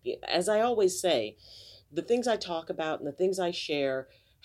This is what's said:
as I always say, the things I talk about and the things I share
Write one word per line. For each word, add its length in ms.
as 220
I 120
always 380
say, 360
the 120
things 240
I 100
talk 320
about 300
and 80
the 40
things 280
I 100
share 580